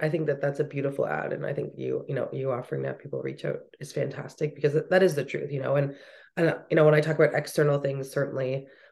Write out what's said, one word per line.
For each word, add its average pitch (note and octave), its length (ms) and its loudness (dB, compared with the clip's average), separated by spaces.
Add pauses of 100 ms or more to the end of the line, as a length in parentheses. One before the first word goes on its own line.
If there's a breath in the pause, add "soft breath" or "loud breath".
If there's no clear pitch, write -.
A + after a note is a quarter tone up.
I D#3 80 2
think D#3 180 0
that C#3+ 140 0
that's C#3+ 200 0
a C#3+ 40 2
beautiful C#3 420 -2
ad. - 280 -2
And C#3+ 100 -6
I - 80 -2
think - 240 -6
you, C3 320 -4
you C#3 60 -4
know, - 180 -4
you C3 180 -4
offering B2+ 320 -4
that C3+ 180 -6
people C3+ 200 -8
reach C3+ 240 -8
out - 160 -4 (200)
is D3 120 -14
fantastic, D3 640 -4
because C#3+ 200 0
that, D3+ 160 0
that F#3+ 120 6
is F3 120 4
the C#3+ 100 -2
truth, D3 280 -8
you C3+ 80 -4
know, C3+ 160 0
and, C#3 180 0 (440 loud breath)
and, E3 100 4
uh, - 100 0 (120)
you E3+ 60 4
know, D#3 100 8
when D3+ 80 8
I D3+ 80 6
talk D#3 140 0
about D#3 180 6
external D3 460 2
things, C#3 300 -4
certainly C3+ 560 -2 (240 soft breath)